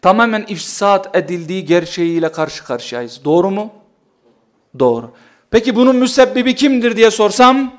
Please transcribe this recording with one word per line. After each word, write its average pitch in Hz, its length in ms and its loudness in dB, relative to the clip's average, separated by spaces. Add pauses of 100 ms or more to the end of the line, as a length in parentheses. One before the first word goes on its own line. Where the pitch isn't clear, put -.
tamamen 220 460 2
ifsat 196 680 -2
edildiği 175 500 -4
gerçeğiyle 165 680 -2
karşı 156 320 -6
karşıyayız. 120 640 -10
Doğru 175 260 0
mu? 214 220 -8 (1040)
Doğru. 117 320 0 (400)
Peki 226 240 0
bunun 254 200 4
müsebbibi 254 600 2
kimdir 247 400 0
diye 220 160 4
sorsam 247 680 2